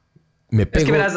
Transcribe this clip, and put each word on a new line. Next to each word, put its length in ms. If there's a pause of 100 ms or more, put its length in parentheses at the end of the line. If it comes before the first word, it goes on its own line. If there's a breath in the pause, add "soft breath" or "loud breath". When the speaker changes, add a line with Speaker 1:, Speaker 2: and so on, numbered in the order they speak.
(500)
Speaker 1:
Me 140
Speaker 2:
Es 60
que 100
Speaker 1:
pego 120
Speaker 2:
verás, 240